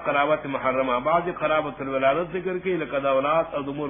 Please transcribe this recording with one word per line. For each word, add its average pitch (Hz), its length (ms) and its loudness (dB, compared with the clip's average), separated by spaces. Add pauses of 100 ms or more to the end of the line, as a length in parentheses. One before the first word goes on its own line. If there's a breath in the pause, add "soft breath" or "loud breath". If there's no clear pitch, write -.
قرابت 147 400 2
محرمه، 131 540 0
بعضې 170 400 2
قرابت 151 420 0
الولادت 135 520 0
ذکر 185 240 -4
کوي، 180 200 -2
لکه 143 220 -2
د 139 60 -4
اولاد 143 480 2
او 147 80 -4
د 135 60 -6
مور 143 220 -4